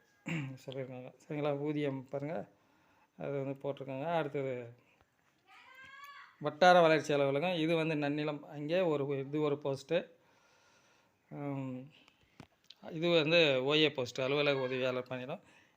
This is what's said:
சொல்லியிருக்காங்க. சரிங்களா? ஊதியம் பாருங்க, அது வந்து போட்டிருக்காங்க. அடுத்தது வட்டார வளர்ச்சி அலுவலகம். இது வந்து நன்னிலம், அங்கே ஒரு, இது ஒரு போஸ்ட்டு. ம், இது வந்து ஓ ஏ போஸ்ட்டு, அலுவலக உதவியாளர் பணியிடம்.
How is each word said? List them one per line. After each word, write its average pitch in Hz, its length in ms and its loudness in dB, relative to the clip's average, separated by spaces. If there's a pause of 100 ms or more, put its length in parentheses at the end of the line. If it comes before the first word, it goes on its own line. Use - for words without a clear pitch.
(560)
சொல்லியிருக்காங்க. 131 600 -12
சரிங்களா? 147 420 -4
ஊதியம் 143 500 -4
பாருங்க, 143 280 -6 (800)
அது 147 180 -6
வந்து 135 220 -4
போட்டிருக்காங்க. 139 540 -8
அடுத்தது 143 420 -2 (1900)
வட்டார 175 400 8
வளர்ச்சி 156 320 6
அலுவலகம். 143 420 2
இது 165 220 0
வந்து 160 180 0
நன்னிலம், 147 440 -2 (100)
அங்கே 151 320 -2
ஒரு, 143 380 0
இது 139 220 -4
ஒரு 147 180 2
போஸ்ட்டு. 143 380 -4 (1300)
ம், 139 500 -6 (1120)
இது 170 200 -2
வந்து 170 300 6 (240)
ஓ 143 100 2
ஏ 156 140 6
போஸ்ட்டு, 135 340 -4
அலுவலக 143 400 2
உதவியாளர் 127 440 -2
பணியிடம். 131 360 -10 (340)